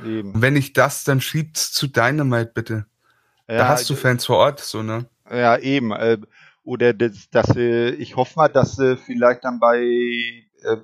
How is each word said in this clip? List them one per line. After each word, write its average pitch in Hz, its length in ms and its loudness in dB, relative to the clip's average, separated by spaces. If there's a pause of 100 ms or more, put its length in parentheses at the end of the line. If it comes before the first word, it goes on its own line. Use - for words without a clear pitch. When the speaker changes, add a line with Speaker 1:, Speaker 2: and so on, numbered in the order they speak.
Speaker 1:
eben. 110 300 -6
Speaker 2:
Und 110 80 -2
wenn 139 120 4
nicht 139 220 -2
das, 135 280 0
dann 135 160 2
schiebt's - 520 -6
zu - 160 -4
Dynamite, 123 680 0
bitte. 110 320 -6 (640)
Da 117 60 -6
Speaker 1:
Ja, 123 140 4
Speaker 2:
hast 123 220 0
du 143 40 -4
Speaker 1:
d- 131 60 -6
Speaker 2:
Fans 123 260 0
vor 117 120 2
Ort, 139 220 2
so, - 220 -10
ne? 113 240 -8 (240)
Speaker 1:
Ja, 120 280 4
eben. 131 340 -2
Äh, 113 260 0 (460)
oder 120 280 2
das, 113 380 -4
dass 117 180 2
sie, 117 500 0
ich - 180 -14
hoffe 127 200 -2
mal, 156 120 4
dass 135 280 0
sie 131 200 2
vielleicht 123 480 0
dann 123 160 -6
bei, 120 220 4
äh, 120 1000 -4